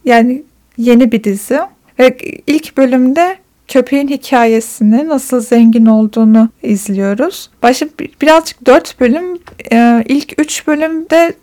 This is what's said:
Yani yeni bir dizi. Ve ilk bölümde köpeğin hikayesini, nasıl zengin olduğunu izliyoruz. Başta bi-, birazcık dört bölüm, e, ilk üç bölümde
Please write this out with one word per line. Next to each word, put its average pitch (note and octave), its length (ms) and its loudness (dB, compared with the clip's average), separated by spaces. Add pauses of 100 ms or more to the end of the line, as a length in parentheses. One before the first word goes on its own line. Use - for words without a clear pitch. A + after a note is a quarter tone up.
Yani B3 380 0 (340)
yeni A#3+ 340 4
bir A3 120 -2
dizi. G#3 360 -4 (400)
Ve B3+ 180 2 (300)
ilk D4+ 300 -4
bölümde C4+ 600 0 (300)
köpeğin C#4 400 -2
hikayesini, A#3 1000 0
nasıl C4 340 -4
zengin A3+ 440 2
olduğunu A3 640 2 (140)
izliyoruz. G3+ 840 -4 (140)
Başta B3+ 220 0 (140)
bi-, C#4+ 120 -12 (100)
birazcık D#4+ 440 0
dört C#4 340 2
bölüm, E4+ 400 -2 (320)
e, A#3 360 4
ilk C#4+ 340 -4
üç - 260 -6
bölümde D#4+ 760 -2